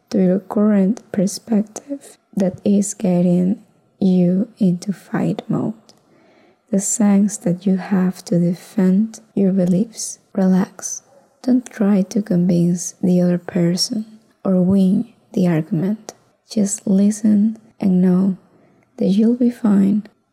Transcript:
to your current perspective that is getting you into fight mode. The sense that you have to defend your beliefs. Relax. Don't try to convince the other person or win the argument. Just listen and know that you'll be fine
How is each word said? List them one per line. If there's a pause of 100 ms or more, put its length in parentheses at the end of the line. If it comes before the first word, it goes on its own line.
(120)
to
your
current
perspective (180)
that
is
getting (360)
you
into
fight
mode. (1000)
The
sense
that
you
have
to
defend (140)
your
beliefs. (140)
Relax. (400)
Don't
try
to
convince
the
other
person (240)
or
win (200)
the
argument. (360)
Just
listen (200)
and
know (600)
that
you'll
be
fine (260)